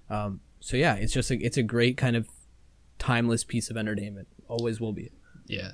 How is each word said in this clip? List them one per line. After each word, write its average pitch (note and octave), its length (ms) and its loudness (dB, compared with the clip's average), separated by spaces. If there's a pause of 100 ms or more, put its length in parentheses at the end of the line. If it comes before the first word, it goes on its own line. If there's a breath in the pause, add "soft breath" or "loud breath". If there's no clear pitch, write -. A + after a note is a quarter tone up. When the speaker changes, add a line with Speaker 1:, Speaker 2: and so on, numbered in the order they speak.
Speaker 1:
Um, G#2 300 -2 (220)
so C3 160 -2
yeah, C#3 180 4
it's A#2 180 0
just, C3 160 2
like, B2+ 120 0
it's A#2 160 0
a C3 60 4
great A#2 340 4
kind B2 180 2
of A2+ 120 0 (800)
timeless A#2 380 2
piece - 260 -2
of A2+ 80 -6
entertainment. G#2 500 -4 (200)
Always A#2 320 -2
will A2 140 -4
be. - 180 -8 (360)
Speaker 2:
Yeah, - 260 -6